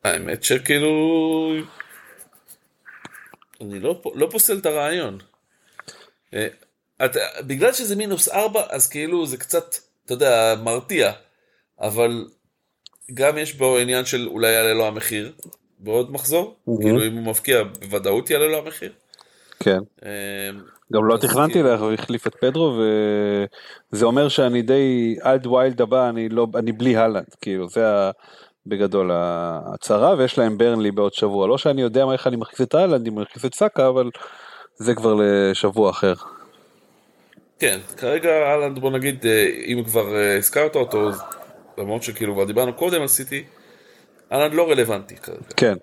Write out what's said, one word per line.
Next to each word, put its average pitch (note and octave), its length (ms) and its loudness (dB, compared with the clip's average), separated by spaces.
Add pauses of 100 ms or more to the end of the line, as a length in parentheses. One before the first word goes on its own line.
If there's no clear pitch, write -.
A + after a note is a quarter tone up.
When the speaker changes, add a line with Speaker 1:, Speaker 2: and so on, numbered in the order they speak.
Speaker 1:
האמת E2+ 400 -4
שכאילו... D#3 1080 0 (2000)
אני G2+ 200 -12
לא E3+ 220 -4
פ-, - 120 -8
לא D3 160 0
פוסל G#3+ 280 -2
את F#3+ 80 -6
הרעיון. D3+ 520 -4 (1160)
אה, G#2+ 120 -4 (580)
את-, B2+ 120 -2 (300)
בגלל C#3+ 260 2
שזה G#3+ 240 -4
מינוס G3+ 320 -2
ארבע, G#3 420 0
אז C3 180 0
כאילו D#3+ 380 -4
זה C3 100 -8
קצת, - 380 -4 (300)
אתה B2 100 -6
יודע, A#2 480 4
מרתיע, A#2 500 -2 (680)
אבל A2+ 460 0 (880)
גם D3 240 2
יש D3+ 160 -6
בו C3 240 2
עניין B2+ 260 0
של B2 240 -4
אולי A2 240 0
יעלה A2+ 220 2
לו A2+ 120 2
המחיר G#2+ 460 -6 (460)
בעוד A#2 340 -2
מחזור, D#3 440 -4 (100)
Speaker 2:
מהמם. A2 160 -2
Speaker 1:
כאילו G#2+ 240 2
אם A2+ 100 -4
הוא A2+ 100 -8
מבקיע, A2+ 360 0
בוודאות G2 680 -4
יעלה D3 160 2
לו D#3 120 -2
המחיר. D#3 340 -12 (680)
Speaker 2:
כן. F#2+ 180 2 (240)
Speaker 1:
אמ, G#2 60 -16 (840)
Speaker 2:
גם G#2+ 120 2
לא A2+ 100 4
Speaker 1:
אז A2+ 60 0
Speaker 2:
תכננתי C#3+ 320 4
Speaker 1:
כאילו A#2+ 380 4
Speaker 2:
להחליף A2 360 -2
את A2 80 -4
פדרו, C3+ 440 2 (1120)
וזה G#2 120 2
אומר C3+ 240 4
שאני B2 340 2
די, B2 600 2
עד C3 240 2
ווילד B2+ 340 2
הבא, B2 280 2
אני A2+ 200 -4
לא, A2+ 260 2
אני A2+ 180 -2
בלי A#2 240 2
הלנד, A2 440 0
כאילו, F#2 280 -4
זה A2+ 200 2
ה-, G2+ 220 2 (580)
בגדול G2 420 0
ההצהרה, F2 1080 0
ויש B2+ 200 0
להם A2 200 2
ברנלי A2+ 320 2
בעוד G2+ 240 0
שבוע, G2+ 320 0
לא B2+ 120 2
שאני C3+ 240 0
יודע B2 240 2
מה, C3 60 0
איך C3 140 -2
אני B2 100 0
מכניס - 320 -8
את - 60 -2
הלנד, D#3 320 2
אם G#2+ 120 -6
אני G#2 120 -6
מכניס - 140 -14
את B2+ 100 -4
סאקה, D3+ 340 2
אבל B2+ 220 0 (640)
זה A2+ 180 0
כבר A2 200 2
לשבוע G2+ 760 2
אחר. F#2 240 0 (1400)
Speaker 1:
כן, G2 200 0 (180)
כרגע D#3 340 -2
הלנד, C#3+ 480 0
בוא C3 120 0
נגיד, C3 360 -2
אה, G#2+ 220 4 (180)
אם A#2+ 180 -4
כבר, G#2+ 320 -2
אה, G2+ 200 2
הזכרת D3+ 400 0
אותו, G#2+ 340 0 (680)
למרות G#2+ 240 -6
שכאילו G#2+ 320 -6
כבר G2 100 0
דיברנו A#2+ 300 -2
קודם E3+ 280 -2
על C#3 60 -4
סיטי, C#3 360 -4 (840)
הלנד D3+ 240 0
לא E3 160 2
רלוונטי A2+ 460 0
כרגע. - 240 -14 (160)
Speaker 2:
כן. A2 260 4